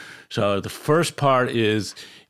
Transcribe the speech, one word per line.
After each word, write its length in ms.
So 320
the 80
first 480
part 320
is, 460